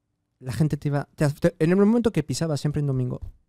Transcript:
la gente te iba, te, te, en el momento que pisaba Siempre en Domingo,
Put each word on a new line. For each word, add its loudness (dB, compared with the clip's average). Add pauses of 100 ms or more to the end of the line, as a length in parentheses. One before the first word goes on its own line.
(400)
la -10
gente 0
te -4
iba, -2
te, 2
te, 0
en 2
el 4
momento 4
que 0
pisaba -4
Siempre -2
en -2
Domingo, -4 (280)